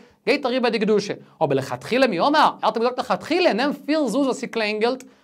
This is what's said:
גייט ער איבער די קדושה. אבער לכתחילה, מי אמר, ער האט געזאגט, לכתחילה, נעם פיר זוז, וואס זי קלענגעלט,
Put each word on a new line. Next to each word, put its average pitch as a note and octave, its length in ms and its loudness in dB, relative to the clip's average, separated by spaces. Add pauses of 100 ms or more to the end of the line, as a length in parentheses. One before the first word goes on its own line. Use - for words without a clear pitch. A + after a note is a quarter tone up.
(260)
גייט C#4+ 200 2
ער B3 60 -2
איבער A#3+ 200 0
די A3+ 80 0
קדושה. G3+ 340 0 (300)
אבער C#3 140 2
לכתחילה, G#3 500 0
מי F#3 120 -2
אמר, C#4+ 200 2
ער G#3+ 220 4
האט G#3+ 160 0
געזאגט, A#3+ 220 -2
לכתחילה, C#4+ 540 0
נעם B3+ 200 0
פיר D4 340 0
זוז, B3+ 180 0
וואס B3+ 140 -2
זי A#3+ 80 -8
קלענגעלט, A3 560 -2 (200)